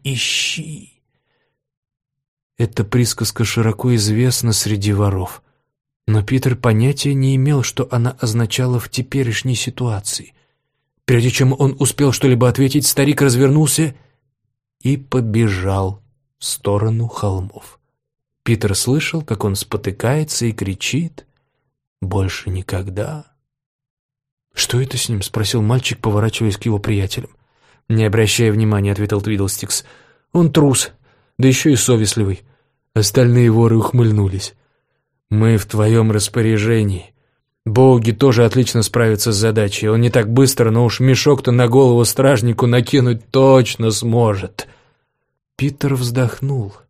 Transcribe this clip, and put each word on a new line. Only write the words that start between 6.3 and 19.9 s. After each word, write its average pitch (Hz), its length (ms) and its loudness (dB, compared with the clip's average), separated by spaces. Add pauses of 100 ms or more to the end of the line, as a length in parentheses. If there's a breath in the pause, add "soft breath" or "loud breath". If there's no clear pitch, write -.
понятия 127 580 0
не 135 220 0
имел, 139 260 2
что - 300 -4
она 120 280 -2
означала 117 600 -2
в - 100 -12
теперешней 127 680 -4
ситуации. - 800 -6 (720)
Прежде 120 240 2
чем 127 280 0
он 135 220 0
успел 139 320 0
что-либо 127 380 2
ответить, 135 380 0
старик 143 340 0
развернулся 139 760 2 (840 soft breath)
и 135 160 -2
побежал 101 1040 -2 (380)
в - 60 -12
сторону 110 600 -2
холмов. - 720 -8 (640)
Питер 104 300 0
слышал, 151 480 -4
как 113 220 -6
он 98 120 -2
спотыкается 120 920 -4